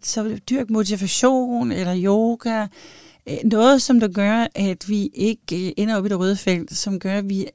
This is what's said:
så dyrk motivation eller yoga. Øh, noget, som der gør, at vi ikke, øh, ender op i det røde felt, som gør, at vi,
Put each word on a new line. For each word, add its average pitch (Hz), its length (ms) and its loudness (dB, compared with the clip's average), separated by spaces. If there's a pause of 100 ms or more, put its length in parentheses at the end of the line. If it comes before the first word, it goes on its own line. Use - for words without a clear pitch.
så 214 360 -4 (120)
dyrk 247 200 -2
motivation 233 1000 0
eller 180 220 -2 (100)
yoga. 220 600 0 (640)
Øh, - 160 -6
noget, 233 380 6
som 247 180 4
der 214 80 4
gør, 202 460 0
at 190 340 -4
vi 208 260 -2
ikke, 185 520 -2
øh, 175 100 -4
ender 214 200 0
op 190 100 0
i - 20 -2
det 196 100 0
røde 190 180 0
felt, 180 400 -2
som 196 220 -4
gør, 190 200 -4
at 196 100 -4
vi, 196 260 -4